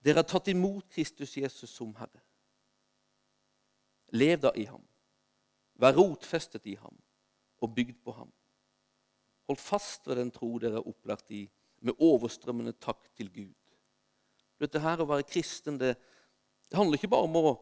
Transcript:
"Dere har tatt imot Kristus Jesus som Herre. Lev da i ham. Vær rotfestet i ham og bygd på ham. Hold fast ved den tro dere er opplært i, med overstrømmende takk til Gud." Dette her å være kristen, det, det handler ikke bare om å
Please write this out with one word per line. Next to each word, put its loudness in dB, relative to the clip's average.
"Dere 4
har 0
tatt -2
imot -2
Kristus -8
Jesus -8
som -10
Herre. -18
Lev 4
da 4
i -6
ham. -20
Vær 6
rotfestet 0
i -10
ham -20
og -4
bygd -2
på -12
ham. -20
Hold -2
fast -4
ved -2
den -4
tro -6
dere -2
er -8
opplært -10
i, -10
med -2
overstrømmende 2
takk -8
til -12
Gud." -18
Dette -2
her 0
å -2
være 0
kristen, -4
det, 0
det 0
handler 4
ikke -2
bare 4
om -2
å 6